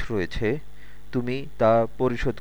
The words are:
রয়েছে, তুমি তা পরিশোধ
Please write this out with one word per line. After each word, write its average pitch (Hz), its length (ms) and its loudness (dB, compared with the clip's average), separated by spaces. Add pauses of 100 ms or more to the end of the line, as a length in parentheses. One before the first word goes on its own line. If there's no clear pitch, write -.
(100)
রয়েছে, 110 480 0 (540)
তুমি 127 340 -2 (120)
তা 113 280 6 (120)
পরিশোধ 123 420 0